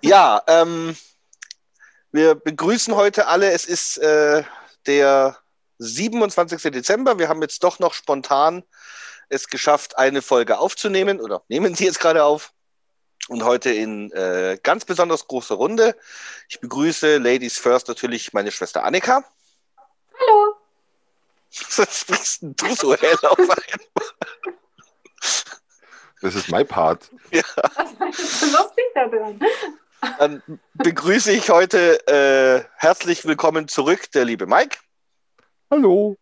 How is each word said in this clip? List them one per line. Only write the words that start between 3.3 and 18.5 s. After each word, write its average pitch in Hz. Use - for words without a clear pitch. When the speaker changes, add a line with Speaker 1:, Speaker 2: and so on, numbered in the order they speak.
Speaker 1:
Es 156
ist, -
äh, 151
der 139
siebenundzwanzigste 170
Dezember. 208
Wir 160
haben 156
jetzt 151
doch 180
noch 175
spontan 147
es 139
geschafft, -
eine 135
Folge 113
aufzunehmen 190
oder 101
nehmen 170
sie 196
jetzt 175
gerade 160
auf. 147
Und 117
heute 123
in, 107
äh, 92
ganz 180
besonders 170
großer 123
Runde. 220
Ich -
begrüße 151
Ladies 123
First 123
natürlich 120
meine 104